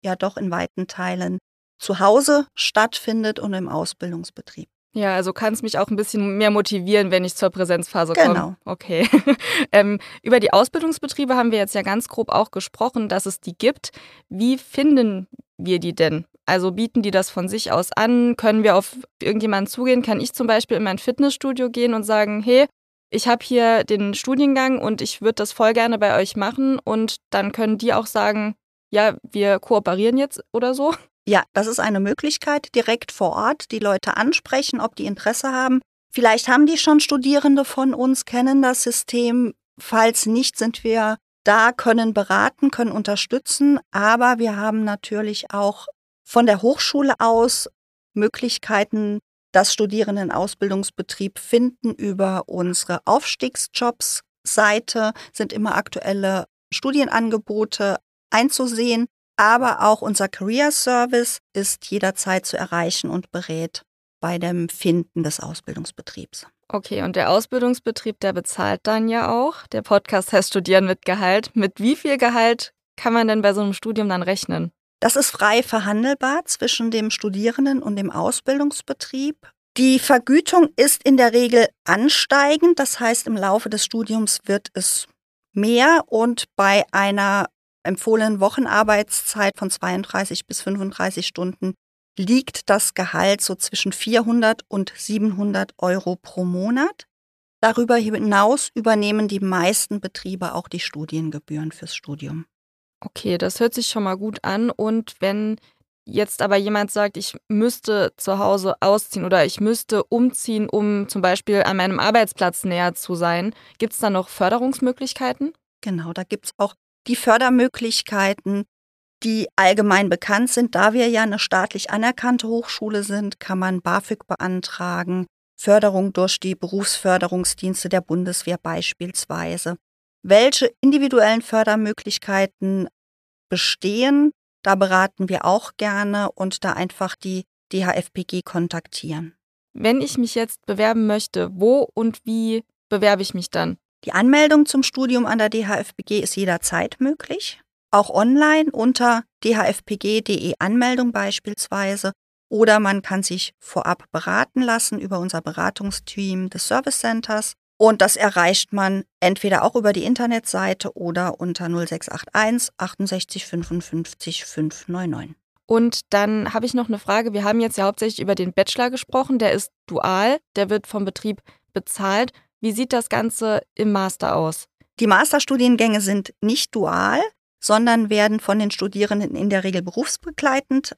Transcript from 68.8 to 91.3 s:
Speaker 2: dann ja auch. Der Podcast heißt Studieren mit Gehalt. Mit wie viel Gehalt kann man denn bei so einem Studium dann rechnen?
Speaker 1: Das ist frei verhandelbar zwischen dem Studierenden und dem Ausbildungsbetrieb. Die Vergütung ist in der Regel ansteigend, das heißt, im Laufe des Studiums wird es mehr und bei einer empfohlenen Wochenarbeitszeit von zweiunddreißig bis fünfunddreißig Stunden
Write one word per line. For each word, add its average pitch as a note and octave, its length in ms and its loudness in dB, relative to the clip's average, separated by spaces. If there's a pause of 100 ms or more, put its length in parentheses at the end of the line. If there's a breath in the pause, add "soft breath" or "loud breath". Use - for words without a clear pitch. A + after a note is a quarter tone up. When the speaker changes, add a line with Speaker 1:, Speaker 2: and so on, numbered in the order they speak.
Speaker 2:
dann A3 260 0
ja A#3 240 -2
auch. C4 360 -2
Der A3+ 120 -6
Podcast G3+ 540 0
heißt G3 160 2
Studieren F#3+ 340 4
mit F#3 220 -2
Gehalt. G3 500 0
Mit G3 240 0
wie B3 160 2
viel C#4 220 0
Gehalt A#3 560 2 (220)
kann A#3 180 0
man A#3 140 4
denn G#3+ 120 2
bei G3+ 140 4
so G#3 80 -2
einem G3+ 100 0
Studium G#3+ 380 -4
dann F3+ 120 -2
rechnen? E3+ 500 -4 (280)
Speaker 1:
Das - 160 2
ist C#4 140 2
frei G#3+ 320 2
verhandelbar B3 800 -2
zwischen - 460 -4
dem A3 200 -2
Studierenden A#3 720 -2
und G#3 140 -4
dem G3 140 -4
Ausbildungsbetrieb. C4+ 1400 -4 (280)
Die C4 200 6
Vergütung C#4+ 800 4
ist - 260 4
in C#4 140 6
der A#3+ 160 6
Regel A#3 340 6 (180)
ansteigend, D4 920 4
das C#4 220 -2
heißt, A#3 260 -2
im A3+ 120 -2
Laufe G3 320 0
des G#3+ 160 -2
Studiums A3 580 -2
wird G3+ 300 -2
es - 320 -4 (480)
mehr A#3+ 540 4
und A#3 360 0 (120)
bei G3 360 4
einer G3+ 540 0 (360)
empfohlenen A3 580 0
Wochenarbeitszeit G#3 1160 0
von G3 140 -6
zweiunddreißig F#3+ 760 -4
bis - 140 -10
fünfunddreißig G3 640 -4
Stunden F#3 460 -6 (460)